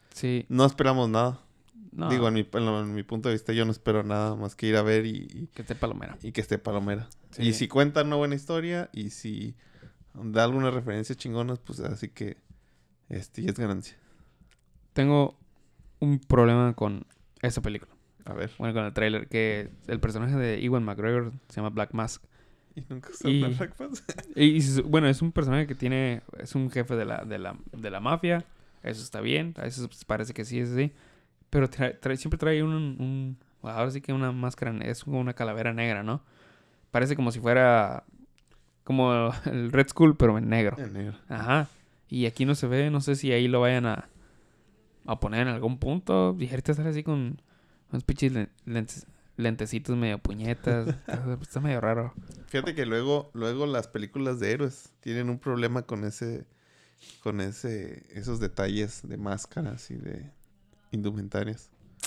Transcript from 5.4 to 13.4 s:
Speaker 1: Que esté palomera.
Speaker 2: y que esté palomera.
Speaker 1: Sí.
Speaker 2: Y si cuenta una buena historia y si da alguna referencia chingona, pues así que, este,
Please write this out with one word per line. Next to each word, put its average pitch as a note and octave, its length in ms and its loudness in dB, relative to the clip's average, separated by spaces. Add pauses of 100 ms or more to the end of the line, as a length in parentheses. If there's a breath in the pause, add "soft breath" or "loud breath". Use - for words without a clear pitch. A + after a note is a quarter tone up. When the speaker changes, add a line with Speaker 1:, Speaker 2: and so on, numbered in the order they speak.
Speaker 1:
Que - 100 -14
esté A#2 120 -6
palomera. G#2+ 460 -6
Speaker 2:
y A2+ 100 -10
que A2+ 100 -2
esté G#2 180 0
palomera. G2+ 500 -2 (220)
Speaker 1:
Sí. - 120 -6
Speaker 2:
Y A#2 100 4
si A2+ 140 -2
cuenta D3 360 4
una D3 140 0
buena C#3+ 180 0
historia E3 580 -4
y G#2+ 180 -8
si G#2+ 440 -10 (580 soft breath)
da A2+ 300 0
alguna C3 280 2
referencia A#2+ 440 -4
chingona, A#2+ 400 -4
pues A#2+ 240 -12
así A2 300 -6
que, - 280 -10 (720 soft breath)
este, - 340 -10